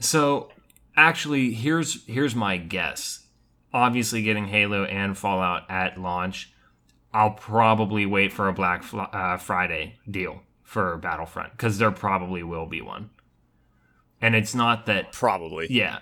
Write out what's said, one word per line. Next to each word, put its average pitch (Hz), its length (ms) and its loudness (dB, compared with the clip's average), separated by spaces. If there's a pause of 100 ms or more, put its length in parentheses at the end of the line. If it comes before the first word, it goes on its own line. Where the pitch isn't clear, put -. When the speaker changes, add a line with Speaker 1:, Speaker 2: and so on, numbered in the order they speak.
Speaker 1:
So, 143 480 2 (480)
actually, 147 560 4
here's, 147 540 -2
here's 127 280 -2
my 101 220 0
guess. 85 680 -6 (460)
Obviously, 120 500 2
getting 107 260 0
Halo 101 360 2
and 98 320 -2
Fallout 92 540 0
at 92 300 -2
launch, 90 520 -4 (600)
I'll 107 200 4
probably 110 760 4
wait 98 260 2
for 98 160 0
a 92 40 2
Black 87 300 0
Fl-, - 180 -10 (120)
uh, 92 240 -2
Friday 87 600 -2 (120)
deal 92 300 -6 (220)
for 92 340 -2
Battlefront, 82 640 -8
'cause 110 200 0
there 110 120 4
probably 92 520 -2
will 85 240 -6
be 82 140 -8
one. 50 300 -12 (1120)
And 113 120 4
it's 107 200 2
not 117 320 2
that 98 260 0
Speaker 2:
Probably. 82 580 -2
Speaker 1:
Yeah. 98 320 0